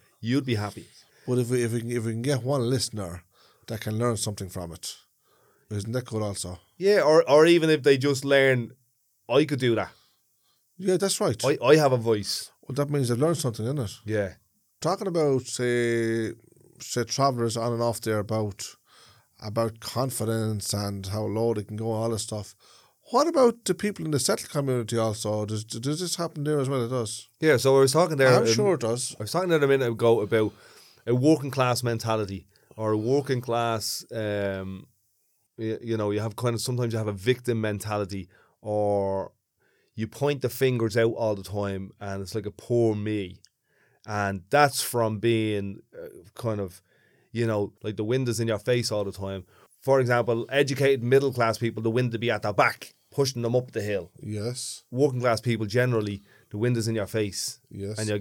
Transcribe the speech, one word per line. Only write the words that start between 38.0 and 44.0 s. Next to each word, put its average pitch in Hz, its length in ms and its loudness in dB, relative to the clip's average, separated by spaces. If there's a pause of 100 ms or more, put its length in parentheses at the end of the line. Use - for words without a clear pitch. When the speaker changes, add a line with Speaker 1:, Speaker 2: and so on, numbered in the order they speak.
Speaker 1:
or 101 680 -2 (680)
you 110 100 -4
point 139 340 -4
the 123 80 -2
fingers 120 480 0
out 117 160 2
all 110 220 -2
the 98 80 -10
time 98 480 -6 (100)
and 98 200 -8
it's 95 140 -10
like 104 120 -6
a 101 40 -6
poor 117 440 0
me. 104 440 -4 (680)